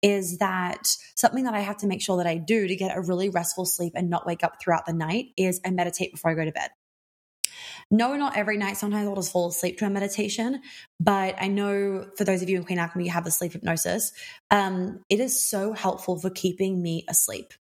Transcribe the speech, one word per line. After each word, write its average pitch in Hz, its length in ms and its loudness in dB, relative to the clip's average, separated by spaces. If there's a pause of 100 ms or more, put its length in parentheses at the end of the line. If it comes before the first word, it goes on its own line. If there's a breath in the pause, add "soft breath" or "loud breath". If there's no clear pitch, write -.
is 190 360 2
that 185 580 0 (220 loud breath)
something 254 260 2
that 240 100 0
I 208 60 0
have 202 180 0
to 202 100 -2
make 185 140 0
sure 185 160 0
that 175 100 2
I 165 100 0
do 190 300 2
to 185 100 0
get 190 180 -2
a 185 60 -2
really 180 260 0
restful 180 380 -2
sleep 175 300 -2
and 180 140 0
not 170 160 -2
wake 170 200 -2
up - 160 -4
throughout 170 240 2
the 165 80 -4
night 165 420 0
is 185 300 2
I 185 60 -2
meditate 180 420 -2
before - 180 0
I 160 40 0
go 160 100 0
to 156 80 -2
bed. - 160 -4 (1200 loud breath)
No, 233 240 4
not 285 220 0
every 208 200 0
night. 202 200 0
Sometimes 208 320 0
I'll 202 60 -4
just 185 180 -4
fall 175 160 2
asleep 180 300 -2
to 214 60 2
a 202 40 2
meditation. 208 720 -2 (400 loud breath)
But 190 360 4
I 190 120 -2
know 202 680 0
for 208 60 2
those 185 180 2
of 180 80 -2
you 190 80 4
in 175 60 -2
Queen 175 160 -2
Alchemy, 170 260 -2
you 175 60 -2
have 170 140 0
the 165 60 -2
sleep 170 200 -2
hypnosis. 175 600 -2 (380 loud breath)
Um, 190 580 2
it 202 100 4
is 262 260 0
so 208 280 -2
helpful 180 440 -2
for 180 120 -2
keeping 185 520 0
me 165 280 -2
asleep - 520 0